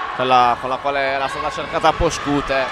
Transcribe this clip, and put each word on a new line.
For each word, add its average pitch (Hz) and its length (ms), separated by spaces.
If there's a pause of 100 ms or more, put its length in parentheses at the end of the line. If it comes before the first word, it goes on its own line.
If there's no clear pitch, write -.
(140)
quella 127 460
con 127 80
la 127 80
quale 139 240
era 135 280
stata 147 220
cercata 156 420
Poscute 139 800